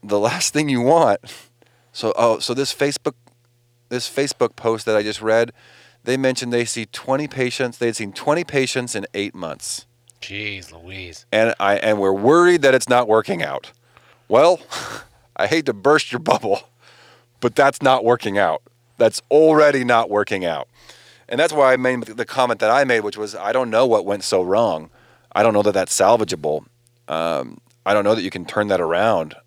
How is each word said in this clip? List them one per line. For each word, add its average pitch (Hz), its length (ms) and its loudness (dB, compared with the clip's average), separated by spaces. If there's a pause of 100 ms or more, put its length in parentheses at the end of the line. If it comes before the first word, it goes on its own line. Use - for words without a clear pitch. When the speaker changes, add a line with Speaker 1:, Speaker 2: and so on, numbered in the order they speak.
Speaker 1:
the 104 160 -2
last 120 340 -2
thing 151 160 -2
you 127 120 -2
want, 135 400 2 (720)
so, 110 240 -4
oh, 117 220 2
so - 160 -6
this 135 200 -4
Facebook, 143 400 -4 (720)
this 123 200 -6
Facebook 135 480 -4
post 113 300 -2
that 110 100 2
I 104 60 2
just 107 180 -8
read, 113 320 0 (520)
they 127 120 -2
mentioned 127 360 -2
they 120 120 0
see 113 220 -8
twenty 139 420 -6
patients, 123 500 -6
they 120 80 -2
had 113 100 -2
seen 101 160 -10
twenty 165 320 -2
patients 131 500 -4
in 98 200 -6
eight 101 200 -6
months. - 520 -12 (340)
Speaker 2:
Jeez 101 520 -12
Louise. 87 600 -18
Speaker 1:
And 110 280 2
I, 101 160 2
and 107 240 0
we're 95 120 2
worried 160 500 4
that 135 120 6
it's 123 140 0
not 123 200 2
working 107 340 0
out. 69 300 -8 (560)
Well, 156 320 4 (380)
<laughs> - 380 -20
I 101 100 0
hate 156 200 -2
to 131 60 -2
burst 135 400 0
your 220 80 -4
bubble, - 480 -2 (720)
but 120 140 -2
that's 139 280 2
not 131 220 2
working 113 340 0
out. 82 240 0 (360)
That's 110 320 2
already 151 540 4
not 117 260 2
working 101 340 -2
out. 78 240 -4 (600)
And 123 100 -6
that's 156 140 2
why 139 200 4
I 131 40 4
made 127 260 -2
the 110 220 -8
comment 123 360 -2
that 110 100 2
I 139 140 4
made, 120 160 2
which 104 160 -6
was, 104 180 -8
I 101 180 -6
don't 127 180 -2
know 117 160 2
what 110 180 2
went 98 200 -4
so 92 180 0
wrong. 90 480 0 (420)
I 101 100 2
don't 110 120 4
know 104 80 2
that 101 120 2
that's 95 220 -2
salvageable. 87 680 0 (420)
Um, 78 540 -6 (260)
I 101 80 2
don't 104 100 2
know 107 100 4
that 107 80 -4
you 92 80 -6
can 90 140 -10
turn 104 240 -4
that 95 120 0
around 85 540 0 (120)